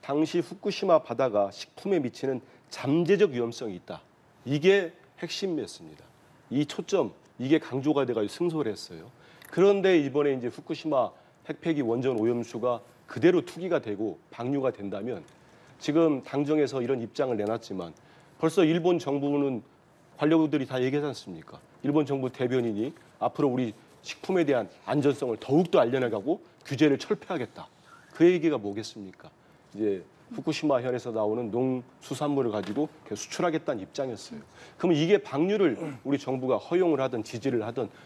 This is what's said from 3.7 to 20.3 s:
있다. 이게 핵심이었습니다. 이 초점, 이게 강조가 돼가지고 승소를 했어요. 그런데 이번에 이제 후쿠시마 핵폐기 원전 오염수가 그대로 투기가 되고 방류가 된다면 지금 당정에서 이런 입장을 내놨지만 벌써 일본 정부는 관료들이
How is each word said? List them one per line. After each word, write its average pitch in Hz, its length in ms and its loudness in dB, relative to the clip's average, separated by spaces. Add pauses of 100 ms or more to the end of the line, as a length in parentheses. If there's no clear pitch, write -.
있다. 87 260 -14 (440)
이게 165 480 4 (260)
핵심이었습니다. 131 840 -6 (460)
이 143 160 0
초점, 170 480 -2 (260)
이게 139 200 2
강조가 143 460 0
돼가지고 110 260 -2
승소를 160 400 -2
했어요. 90 400 -14 (400)
그런데 190 480 4
이번에 143 340 2
이제 131 140 -4
후쿠시마 147 640 -2 (380)
핵폐기 156 320 -2
원전 120 380 0
오염수가 117 640 -2 (240)
그대로 165 400 4
투기가 170 340 -4
되고 104 400 -6 (120)
방류가 131 400 -2
된다면 101 520 -8 (560)
지금 151 440 2
당정에서 143 580 0
이런 120 200 0
입장을 123 340 -2
내놨지만 101 580 -4 (460)
벌써 160 240 2
일본 170 360 4
정부는 143 640 0 (560)
관료들이 151 480 4